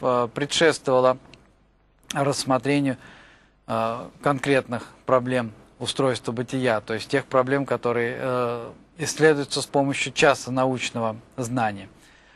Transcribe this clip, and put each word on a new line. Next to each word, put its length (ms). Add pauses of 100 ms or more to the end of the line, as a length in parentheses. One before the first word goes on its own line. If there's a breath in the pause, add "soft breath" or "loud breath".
э, 320
предшествовало 840 (960)
рассмотрению, 840 (680 soft breath)
э, 420 (120)
конкретных 600 (240)
проблем 460 (260)
устройства 540
бытия, 480
то 120
есть 160
тех 160
проблем, 400
которые, 540
э, 520 (280)
исследуются 640
с 40
помощью 460
часа 380
научного 680 (220)
знания. 500 (480 soft breath)